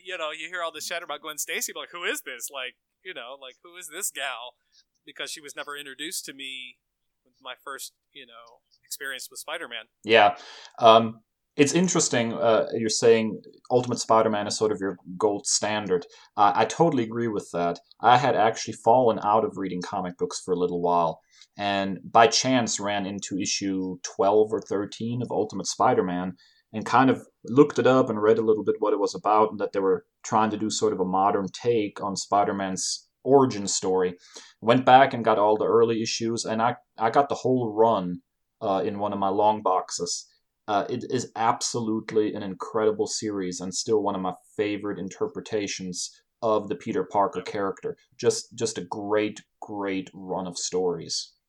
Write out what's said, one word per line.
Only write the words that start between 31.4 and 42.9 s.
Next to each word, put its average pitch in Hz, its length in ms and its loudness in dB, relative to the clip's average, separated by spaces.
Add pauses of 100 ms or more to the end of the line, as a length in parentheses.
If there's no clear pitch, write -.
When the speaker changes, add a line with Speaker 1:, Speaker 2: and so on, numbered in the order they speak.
Speaker 2:
take 113 500 -2
on 101 140 -4
Spider-Man's 98 960 -2 (140)
origin 127 440 4
story. 92 480 -2 (460)
Went 127 240 2
back 131 280 8
and 117 120 -4
got 110 120 4
all 107 200 4
the 104 80 -2
early 113 360 4
issues, 113 440 -4
and 110 160 -2
I, 120 160 0 (200)
I 113 120 0
got 127 180 4
the 113 80 -4
whole 123 380 0
run, 101 480 2 (400)
uh, 98 240 0
in 104 140 -4
one 104 120 -2
of 101 80 -4
my 98 80 0
long 104 340 2
boxes. 92 680 -2 (400)
Uh, 101 220 0
it - 200 -6
is 120 260 -2
absolutely 110 960 0
an 107 100 -8
incredible 107 640 -2